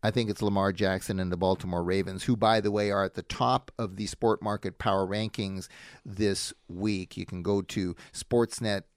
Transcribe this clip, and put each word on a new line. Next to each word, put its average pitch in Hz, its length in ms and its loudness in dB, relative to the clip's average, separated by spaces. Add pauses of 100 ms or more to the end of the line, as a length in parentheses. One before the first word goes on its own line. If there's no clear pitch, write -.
I 107 60 4
think 107 220 0
it's 98 100 -2
Lamar 101 320 2
Jackson 95 460 0
and 92 120 0
the 90 60 -2
Baltimore 90 460 2
Ravens, 92 400 0
who, 123 120 4
by 110 240 4
the 104 120 2
way, 104 180 2
are 98 140 2
at 95 100 -2
the - 80 -8
top - 560 0
of 98 200 -6
the 104 100 -4
Sport - 340 2
Market 101 380 -4
Power 98 260 2
Rankings 98 600 -4 (360)
this 98 520 -2 (120)
week. 92 500 -4
You 98 100 -8
can 90 160 -8
go 101 180 2
to 90 340 -4 (160)
sportsnet 110 720 -2 (120)